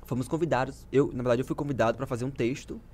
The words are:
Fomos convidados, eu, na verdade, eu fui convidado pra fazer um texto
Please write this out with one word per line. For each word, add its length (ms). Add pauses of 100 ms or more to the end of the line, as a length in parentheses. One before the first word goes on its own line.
Fomos 220
convidados, 640
eu, 220
na 100
verdade, 180
eu 40
fui 100
convidado 420
pra 100
fazer 180
um 60
texto 500 (120)